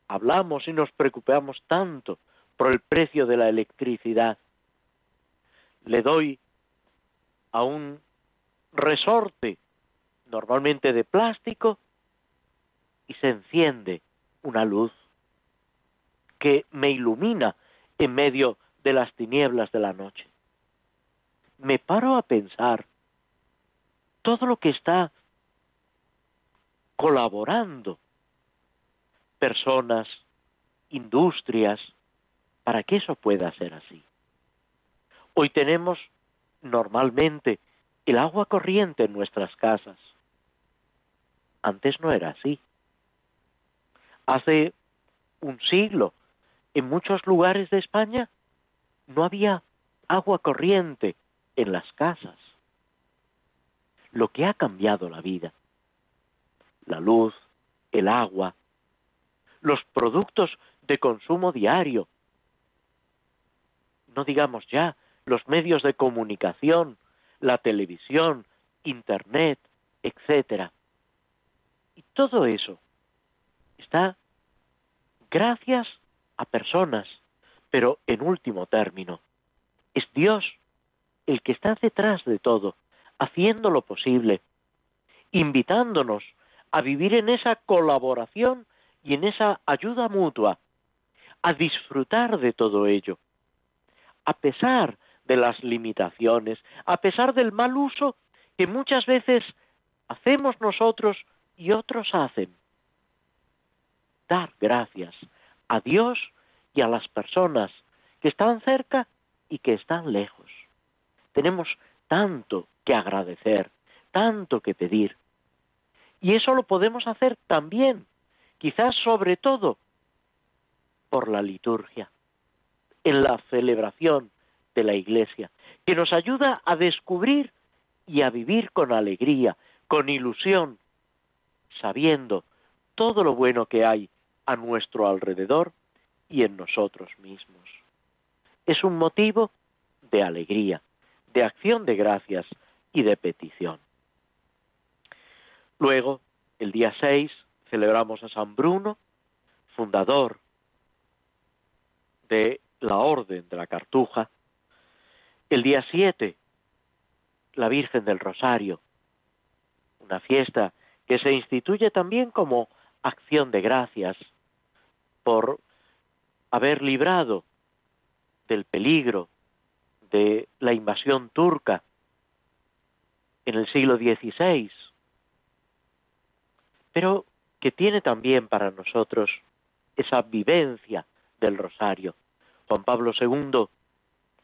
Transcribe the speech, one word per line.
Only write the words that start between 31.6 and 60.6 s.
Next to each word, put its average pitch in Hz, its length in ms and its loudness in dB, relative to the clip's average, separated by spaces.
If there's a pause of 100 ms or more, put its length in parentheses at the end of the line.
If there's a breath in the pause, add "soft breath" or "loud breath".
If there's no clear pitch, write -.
para 113 200 -2
que 190 120 0
eso 180 200 -4
pueda 92 380 0
ser 85 200 -12
así. 78 280 -20 (1300 soft breath)
Hoy 147 160 4
tenemos 170 480 0 (640)
normalmente 123 960 0 (480)
el 120 120 4
agua 160 280 0
corriente 190 580 0
en 104 80 -2
nuestras 101 440 -6
casas. 107 420 -2 (1600)
Antes 104 400 -4
no 156 120 -2
era 87 180 -2
así. - 300 -6 (1700 soft breath)
Hace 156 460 2 (680)
un 135 200 -10
siglo, 190 540 0 (600)
en 135 140 -2
muchos 180 380 -2
lugares 185 440 4
de 196 80 2
España, 220 500 -2 (800)
no 143 160 0
había 196 380 0 (440)
agua 185 320 0
corriente 156 800 0 (400)
en 104 160 0
las 87 220 -8
casas. 160 440 -6 (1700)
Lo 113 160 0
que 156 180 -4
ha 208 80 -2
cambiado 101 540 -2
la 80 120 -14
vida, 85 320 -8 (1300)
la 80 140 -8
luz, 110 340 2 (560)
el 98 160 0
agua, 95 480 -2 (1080 soft breath)
los 147 200 0 (120)
productos 151 640 0 (260 soft breath)